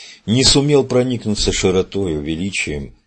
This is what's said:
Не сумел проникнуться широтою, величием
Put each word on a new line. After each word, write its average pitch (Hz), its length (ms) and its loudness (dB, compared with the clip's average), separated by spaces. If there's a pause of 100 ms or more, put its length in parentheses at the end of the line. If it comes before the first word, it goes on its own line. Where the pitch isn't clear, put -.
(260)
Не 120 180 2
сумел 143 400 4
проникнуться 123 720 0
широтою, 92 680 0
величием 80 720 -6 (140)